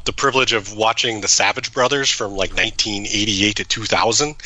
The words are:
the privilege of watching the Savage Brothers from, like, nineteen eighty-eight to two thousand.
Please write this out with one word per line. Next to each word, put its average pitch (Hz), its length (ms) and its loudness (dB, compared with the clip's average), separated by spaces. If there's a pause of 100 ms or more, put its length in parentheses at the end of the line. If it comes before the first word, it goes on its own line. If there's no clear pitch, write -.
the 120 80 -2
privilege 127 400 2
of 104 240 -2
watching 110 460 0
the - 80 -2
Savage - 420 0
Brothers 131 380 2
from, 101 260 -4
like, 95 200 0
nineteen 104 500 -2
eighty-eight 104 500 0
to 101 80 -4
two 110 220 -4
thousand. 117 500 2 (100)